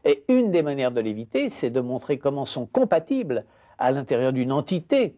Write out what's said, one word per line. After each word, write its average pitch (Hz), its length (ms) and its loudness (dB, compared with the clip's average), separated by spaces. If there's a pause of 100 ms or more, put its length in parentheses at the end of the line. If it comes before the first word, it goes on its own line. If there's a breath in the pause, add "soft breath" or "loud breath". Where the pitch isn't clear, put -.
Et 143 240 2
une 254 220 4
des 175 140 2
manières 139 280 -2
de 120 80 -2
l'éviter, 113 500 -4
c'est 131 200 -4
de 123 100 -2
montrer 127 380 -4
comment 139 280 -2
sont 123 200 -6
compatibles, 208 800 0 (320 soft breath)
à 127 140 2
l'intérieur 131 400 0
d'une 131 220 0
entité 180 640 0